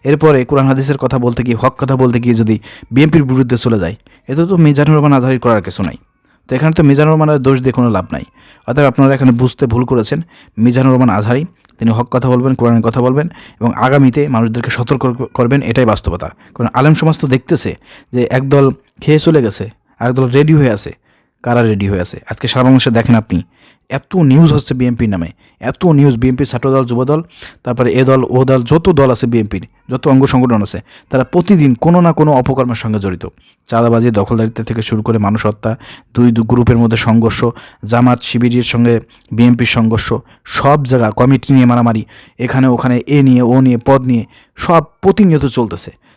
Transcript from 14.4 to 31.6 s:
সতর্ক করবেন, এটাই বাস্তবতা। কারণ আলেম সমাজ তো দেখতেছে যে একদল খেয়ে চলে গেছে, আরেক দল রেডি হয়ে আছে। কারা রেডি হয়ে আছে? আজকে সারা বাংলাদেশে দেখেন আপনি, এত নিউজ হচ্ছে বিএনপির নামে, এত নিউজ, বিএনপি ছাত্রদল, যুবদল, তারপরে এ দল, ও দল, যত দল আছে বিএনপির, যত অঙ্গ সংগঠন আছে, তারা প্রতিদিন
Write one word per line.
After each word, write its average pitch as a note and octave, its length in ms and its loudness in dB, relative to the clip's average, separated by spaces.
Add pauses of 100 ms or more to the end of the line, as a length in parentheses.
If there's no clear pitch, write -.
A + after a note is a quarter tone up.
সতর্ক A#2+ 640 -4
করবেন, C3 280 0
এটাই B2 240 0
বাস্তবতা। F#2 440 -2 (260)
কারণ A#2 180 -4
আলেম D3 200 4
সমাজ D#3 260 0
তো D3+ 80 -4
দেখতেছে - 500 -2 (360)
যে B2 180 0
একদল C3+ 400 2 (300)
খেয়ে D3+ 180 2
চলে D#3 220 2
গেছে, G#2 280 -4 (300)
আরেক B2 160 -2
দল C3 140 0
রেডি D3 240 2
হয়ে C#3 180 4
আছে। - 240 -8 (480)
কারা A#2+ 200 0
রেডি G2+ 260 -2
হয়ে F#2+ 120 -2
আছে? - 180 -8 (120)
আজকে A#2 160 -8
সারা B2+ 160 0
বাংলাদেশে C3 280 4
দেখেন A#2 240 2
আপনি, G2+ 260 -2 (480)
এত - 260 -8
নিউজ D3+ 380 4
হচ্ছে D3 200 -4
বিএনপির B2 360 -2
নামে, F2 180 -6 (320)
এত B2+ 260 -6
নিউজ, C#3+ 320 4
বিএনপি B2+ 280 -2
ছাত্রদল, C3+ 400 -2
যুবদল, C3 380 -2 (400)
তারপরে B2 280 -2
এ C3 120 2
দল, C3 260 2
ও B2+ 160 0
দল, C3 180 2
যত E3 260 0
দল C#3 220 2
আছে A#2+ 160 -2
বিএনপির, G#2+ 400 -4 (220)
যত B2 180 -6
অঙ্গ C3+ 180 4
সংগঠন B2+ 360 0
আছে, - 200 -8 (280)
তারা C3 140 0
প্রতিদিন E3+ 500 2